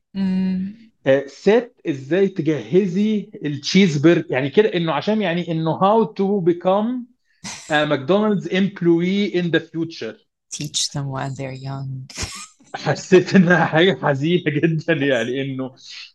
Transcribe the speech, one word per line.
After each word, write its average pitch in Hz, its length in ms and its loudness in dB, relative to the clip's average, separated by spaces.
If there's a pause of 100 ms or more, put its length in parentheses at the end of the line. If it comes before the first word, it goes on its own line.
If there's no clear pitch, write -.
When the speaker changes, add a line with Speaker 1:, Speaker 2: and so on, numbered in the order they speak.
(140)
Speaker 1:
مم. 190 640 -2 (320)
Speaker 2:
آه، 135 200 4
سيت 240 460 2 (160)
إزاي 151 380 0
تجهزي 180 1000 0 (160)
التشيز 151 520 2
برجر، 165 320 4
يعني 139 200 0
كده 214 240 2
إنه 170 180 -2
عشان 208 300 0
يعني 170 300 -2
إنه 160 280 -2
how 214 280 4
to 196 440 -2
become 190 380 0 (800)
a 151 180 2
McDonald's 175 580 0
employee 180 920 0
in 170 140 -2
the 156 40 4
future. 160 560 -10 (420)
Speaker 1:
Teach - 360 -6
them 143 140 -6
while 135 300 -6
they're 131 280 -12
young. 135 480 -10 (640)
<laughs> - 0 -
Speaker 2:
حسيت - 600 2
إنها 170 300 6
حاجة 170 360 2
حزينة 147 460 0
جدًا، 156 460 0
يعني 135 480 0
إنه 131 300 -6 (440)